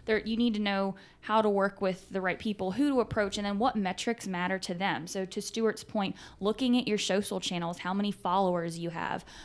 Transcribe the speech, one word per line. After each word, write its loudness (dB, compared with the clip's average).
there. 4
You -4
need 4
to -2
know 0
how 2
to 6
work 2
with -2
the -4
right 0
people, -2
who 2
to 4
approach, 0
and -2
then -2
what 2
metrics -2
matter 0
to -6
them. -2
So -4
to -6
Stuart's 0
point, -4
looking 2
at 0
your 2
social 0
channels, -4
how -2
many 0
followers 2
you -4
have, -4